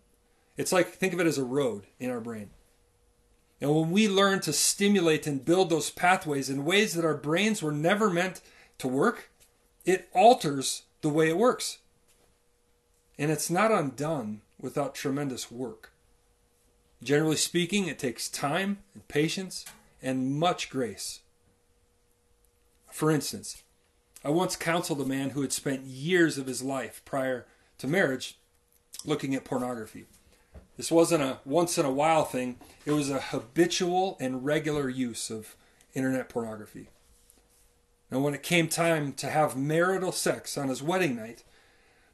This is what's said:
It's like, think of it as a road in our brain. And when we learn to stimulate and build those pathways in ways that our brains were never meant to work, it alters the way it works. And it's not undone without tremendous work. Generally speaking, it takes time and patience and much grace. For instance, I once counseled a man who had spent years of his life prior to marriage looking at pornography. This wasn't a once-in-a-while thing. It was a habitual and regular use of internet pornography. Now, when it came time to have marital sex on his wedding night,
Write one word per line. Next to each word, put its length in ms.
It's 160
like, 220
think 200
of 60
it 80
as 100
a 60
road 420
in 100
our 120
brain. 300
And 140
when 180
we 160
learn 340
to 120
stimulate 760
and 160
build 260
those 200
pathways 600
in 160
ways 280
that 120
our 120
brains 440
were 100
never 380
meant 320
to 100
work, 440
it 300
alters 680
the 80
way 200
it 80
works. 420
And 140
it's 180
not 220
undone 720
without 360
tremendous 560
work. 400
Generally 360
speaking, 500
it 120
takes 300
time 500
and 140
patience 580
and 360
much 320
grace. 520
For 220
instance, 520
I 60
once 260
counseled 460
a 40
man 260
who 100
had 100
spent 340
years 520
of 100
his 140
life 420
prior 420
to 80
marriage 500
looking 320
at 80
pornography. 640
This 140
wasn't 320
a 200
once-in-a-while 800
thing. 340
It 80
was 160
a 100
habitual 1000
and 260
regular 440
use 400
of 280
internet 360
pornography. 600
Now, 100
when 140
it 100
came 260
time 440
to 160
have 280
marital 560
sex 440
on 120
his 120
wedding 340
night, 280